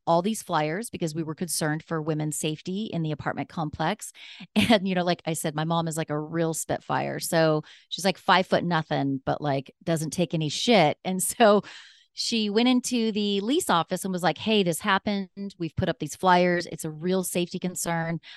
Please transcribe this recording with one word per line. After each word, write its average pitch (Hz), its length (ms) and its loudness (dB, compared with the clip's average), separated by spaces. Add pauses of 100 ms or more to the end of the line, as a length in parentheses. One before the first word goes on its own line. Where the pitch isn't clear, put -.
all 170 160 4
these 208 220 -2
flyers 165 480 -2
because 165 240 -4
we 160 80 -2
were 151 120 -6
concerned 160 480 -2
for 160 180 -4
women's 151 360 -2
safety 180 480 -4
in 170 160 -4
the 156 100 -2
apartment 143 380 -6
complex. - 640 -4 (200)
<laughs> - 220 -12
And, 202 320 4
you 190 60 0
know, 180 100 2
like 175 220 0
I 160 80 -2
said, 156 220 -4
my 156 100 -2
mom 165 220 0
is, 156 100 -4
like, 156 140 -4
a 151 80 -2
real 160 340 -2
spitfire. 139 680 -4
So 160 440 2 (260)
she's, - 160 -6
like, 190 140 0
five 185 260 4
foot - 180 2
nothing, 147 640 -2
but, - 160 -2
like, 139 320 -4 (100)
doesn't 160 280 -2
take 175 240 -2
any 156 140 0
shit. 175 540 4
And 185 180 -2
so 208 420 4 (480)
she 214 380 -2
went 226 180 4
into 247 460 2
the 202 260 0
lease 262 300 -2
office 175 340 0
and 190 80 -4
was 180 120 -4
like, 160 160 0
"Hey, 214 220 2
this 170 200 0
happened. 196 760 -2
We've 165 200 -6
put 190 100 0
up 165 120 -2
these - 180 -8
flyers. 180 480 4
It's - 180 -12
a 160 60 -6
real 180 340 -2
safety 175 360 -4
concern. 170 600 -4 (180)